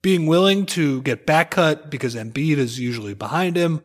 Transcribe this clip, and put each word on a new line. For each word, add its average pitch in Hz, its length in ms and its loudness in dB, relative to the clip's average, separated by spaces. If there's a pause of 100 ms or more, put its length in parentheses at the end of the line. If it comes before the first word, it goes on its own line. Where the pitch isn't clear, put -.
being 180 240 2
willing 190 400 4
to 143 360 -2
get 131 240 -4
back 165 240 2
cut 151 400 0
because 127 240 -6
Embiid 120 420 -2
is 127 220 -2
usually 117 360 -6
behind 170 420 -2
him, 170 280 0